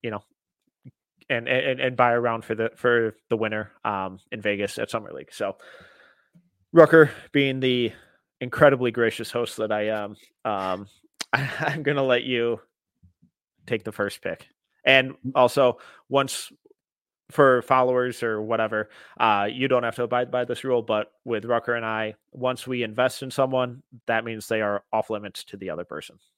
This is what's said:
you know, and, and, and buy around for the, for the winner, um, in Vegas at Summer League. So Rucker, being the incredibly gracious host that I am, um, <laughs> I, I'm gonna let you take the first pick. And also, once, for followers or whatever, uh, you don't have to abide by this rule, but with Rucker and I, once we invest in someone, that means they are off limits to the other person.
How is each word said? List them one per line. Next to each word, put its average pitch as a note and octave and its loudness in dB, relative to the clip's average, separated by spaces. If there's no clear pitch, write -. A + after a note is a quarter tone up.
you A#2 -6
know, G#2 -8
and, A#2+ -2
and, C3 0
and B2+ -2
buy B2 4
around A#2 0
for A2+ -4
the, A2+ -2
for A#2 2
the A#2 0
winner, G#2+ -4
um, G2 -4
in A2 -10
Vegas G2+ -2
at A#2 -4
Summer G#2 -6
League. C#2 -14
So G2 -6
Rucker, D#3+ 10
being C3+ 0
the B2 0
incredibly B2+ 4
gracious A#2 -2
host A#2+ -6
that A2 -2
I G#2+ -2
am, G#2 -6
um, F#2+ -4
<laughs> - -12
I, C3 -2
I'm D#3 -4
gonna C#3 -2
let B2 0
you A#2 -4
take A2+ -4
the A2 -8
first - -6
pick. - -10
And C3 4
also, B2+ 4
once, C3+ -2
for C3 6
followers B2+ 0
or A2 -2
whatever, A2 -2
uh, G#2 2
you B2+ -4
don't B2 2
have A#2 -4
to B2 -4
abide B2 -2
by B2 -2
this B2 -6
rule, B2 0
but G#2+ -2
with A2 -4
Rucker A#2+ 0
and A#2 -6
I, A2 -4
once B2+ -6
we B2+ -4
invest A2+ -2
in C3 -10
someone, B2+ -2
that A2+ 0
means A2+ -10
they A2 0
are G#2 -2
off A2 -2
limits G#2 -8
to - -18
the F#2+ -10
other E2+ -8
person. - -14